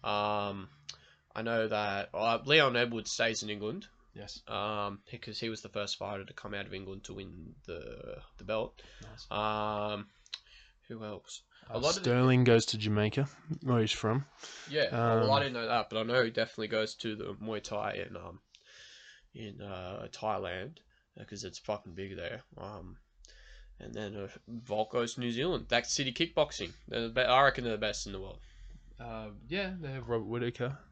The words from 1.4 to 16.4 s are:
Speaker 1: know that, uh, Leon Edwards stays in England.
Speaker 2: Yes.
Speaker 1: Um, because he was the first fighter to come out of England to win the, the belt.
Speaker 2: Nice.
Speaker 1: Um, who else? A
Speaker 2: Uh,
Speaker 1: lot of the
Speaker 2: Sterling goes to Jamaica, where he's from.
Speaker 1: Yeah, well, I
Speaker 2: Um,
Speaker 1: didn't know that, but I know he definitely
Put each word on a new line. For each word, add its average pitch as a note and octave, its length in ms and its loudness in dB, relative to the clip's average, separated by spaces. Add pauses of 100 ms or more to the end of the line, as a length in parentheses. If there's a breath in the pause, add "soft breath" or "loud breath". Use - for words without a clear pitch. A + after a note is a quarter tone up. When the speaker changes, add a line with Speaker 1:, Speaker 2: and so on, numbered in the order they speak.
Speaker 1:
know A2+ 260 2
that, G#2 460 0
uh, A2+ 320 2
Leon C#3 300 8
Edwards A#2 360 0
stays A2+ 300 0
in G#2+ 80 -6
England. G#2+ 360 -4 (260)
Speaker 2:
Yes. G2+ 360 -14
Speaker 1:
Um, G2+ 600 -2
because A2 300 -10
he A#2 120 -4
was A2 120 -8
the G#2 60 -14
first G2+ 280 -4
fighter G2 280 -6
to - 80 -16
come G2+ 200 -12
out G2+ 140 -6
of F#2+ 80 -12
England F#2+ 300 -10
to F#2+ 100 -12
win F#2 400 -12 (120)
the, - 540 -10 (180)
the F#2+ 60 -16
belt. A2 380 -4 (200)
Speaker 2:
Nice. A2 280 -16
Speaker 1:
Um, G#2 760 0 (800 loud breath)
who A2 160 -10
else? - 380 -12 (260 soft breath)
A A2+ 60 -12
Speaker 2:
Uh, A#2+ 40 0
Speaker 1:
lot C#3 180 2
of F#3+ 60 -6
the C3 80 4
Speaker 2:
Sterling B2+ 320 8
goes A#2 240 10
to A2 120 -2
Jamaica, G#2+ 500 2 (340)
where B2 180 4
he's A2 120 2
from. A#2+ 320 2 (440 loud breath)
Speaker 1:
Yeah, C#3+ 220 2
well, - 400 6
I C#3 60 8
Speaker 2:
Um, C#3+ 60 6
Speaker 1:
didn't C3+ 120 0
know A#2 140 -2
that, A#2 220 2
but A2 100 0
I - 20 2
know A#2+ 220 4
he A2+ 60 0
definitely A2+ 380 0